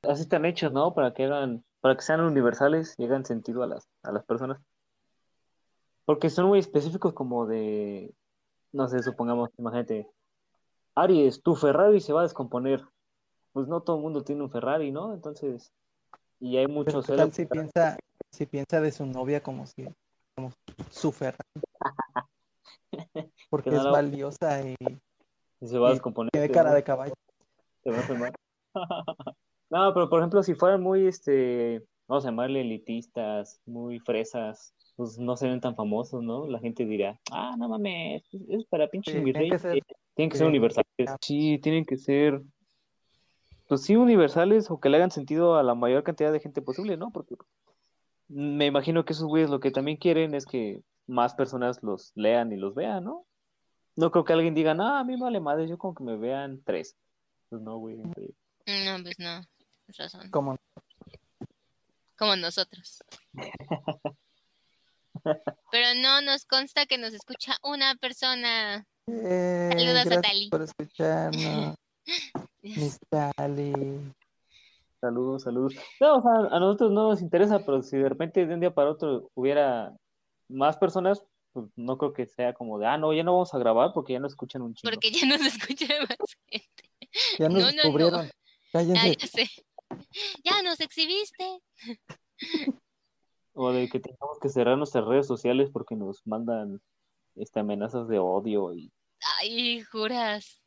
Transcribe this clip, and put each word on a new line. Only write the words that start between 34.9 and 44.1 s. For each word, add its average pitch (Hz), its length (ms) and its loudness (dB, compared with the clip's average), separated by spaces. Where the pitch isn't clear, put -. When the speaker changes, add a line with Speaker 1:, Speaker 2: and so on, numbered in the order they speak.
Speaker 1:
pues 117 220 -8
no 123 160 -2
se 131 140 -2
ven 127 140 -2
tan 120 140 -4
famosos, 113 460 -4
¿no? 120 240 -6
La 123 120 -6
gente 117 260 -4
dirá, 107 340 -2
"Ah, 247 280 -8
no 233 120 -4
mames, 180 520 -6
es, 190 180 -14
es 220 160 -4
para 151 220 0
pinches 185 260 -8
Speaker 2:
Sí, - 80 0
Speaker 1:
mis 131 100 2
Speaker 2:
tienen 160 180 0
que 180 60 2
Speaker 1:
reyes". 139 300 0
Speaker 2:
ser, - 100 -20
Speaker 1:
Tienen 160 160 0
que - 60 -6
ser 156 100 4
Speaker 2:
eh, 160 40 6
Speaker 1:
universales. 117 360 4
Speaker 2:
ah. 135 140 -8
Speaker 1:
Sí, 147 400 2
tienen 156 240 2
que 135 100 -4
ser, 139 460 2
pues 135 160 0
sí, 208 140 4
universales 208 760 6